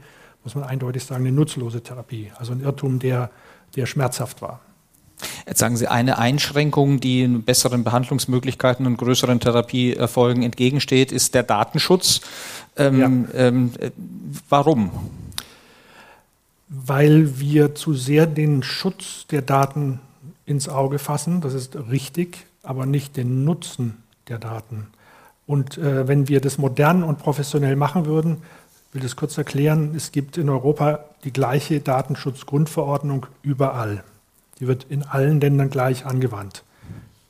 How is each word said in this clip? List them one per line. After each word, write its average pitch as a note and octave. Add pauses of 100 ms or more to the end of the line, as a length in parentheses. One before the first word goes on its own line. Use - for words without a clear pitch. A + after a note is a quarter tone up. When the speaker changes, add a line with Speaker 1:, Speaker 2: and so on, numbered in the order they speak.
(440)
Speaker 1:
muss B2
man C#3
eindeutig B2+
sagen, B2+
eine B2+
nutzlose B2+
Therapie, A#2
also A#2+
ein B2+
Irrtum, C3+
der, B2 (460)
der B2+
schmerzhaft -
war. - (840)
Speaker 2:
Jetzt -
sagen A#2
Sie, A2+
eine A#2+
Einschränkung, C#3
die B2+
in B2
besseren B2
Behandlungsmöglichkeiten B2+
und A#2+
größeren B2
Therapieerfolgen A#2+
entgegensteht, C3
ist -
der B2
Datenschutz. B2 (540)
Ähm, C3+
Speaker 1:
Ja. C3 (260)
Speaker 2:
ähm, B2
äh, A#2+ (580)
warum? C#3+ (1800)
Speaker 1:
Weil C#3
wir D3
zu D#3
sehr C#3+
den D3
Schutz -
der C#3+
Daten C#3 (460)
ins C#3+
Auge C3+
fassen, E3+
das C#3
ist C3 (140)
richtig, E3 (160)
aber C3
nicht C#3
den B2+
Nutzen B2+ (320)
der A#2
Daten. A2 (600)
Und, C#3
äh, C3+
wenn C#3+
wir C#3
das C3+
modern D3
und D#3+
professionell C#3
machen C#3+
würden, D#3 (540)
will C3
das B2+
kurz -
erklären, D3+
es -
gibt C#3+
in D3
Europa D3 (240)
die C3
gleiche C#3
Datenschutzgrundverordnung C#3 (160)
überall. B2 (560)
Die B2+
wird B2+
in C#3+
allen C#3
Ländern C#3
gleich C3
angewandt. A2+ (640)